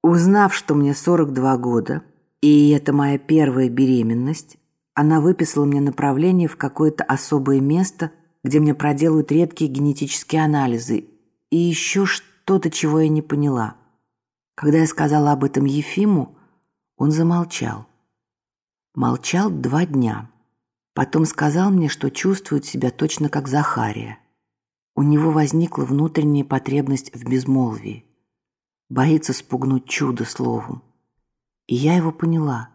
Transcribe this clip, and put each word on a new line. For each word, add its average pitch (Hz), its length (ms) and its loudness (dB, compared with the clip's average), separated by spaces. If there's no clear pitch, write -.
Узнав, 185 540 4
что - 180 -4
мне 143 220 2
сорок 165 360 0
два 127 280 0
года, 123 440 -2
и 147 300 6
это 147 200 2
моя 143 280 2
первая 135 500 2
беременность, 123 880 0
она 151 280 2
выписала 156 440 0
мне 143 140 0
направление 143 680 0
в - 100 -8
какое-то 151 460 -2
особое 135 560 0
место, 160 520 -2
где 139 160 2
мне 151 140 2
проделают 151 580 0
редкие 165 380 0
генетические 143 720 -2
анализы 123 640 -2
и 160 80 0
еще 175 480 0
что-то, - 640 -2
чего 156 300 0
я 156 100 2
не 156 120 0
поняла. 143 560 -2
Когда 151 240 2
я 160 80 2
сказала 147 440 0
об 139 120 0
этом 139 220 0
Ефиму, 147 720 0
он 147 140 2
замолчал. 160 760 -2
Молчал 131 560 -2
два 147 360 -2
дня. 117 440 -4
Потом 156 320 0
сказал 160 460 0
мне, 175 160 2
что 139 240 -4
чувствует 185 540 -4
себя 131 260 -4
точно 156 380 -4
как 143 180 -6
Захария. 110 720 -4
У 143 100 0
него 151 280 4
возникла 156 540 0
внутренняя 147 580 0
потребность 135 720 -4
в 120 140 -12
безмолвии. 120 760 -2
Боится 139 420 2
спугнуть 131 560 -4
чудо 120 380 -4
словом. 120 580 -6
И 120 80 -2
я 151 200 2
его 165 160 2
поняла. 156 640 -2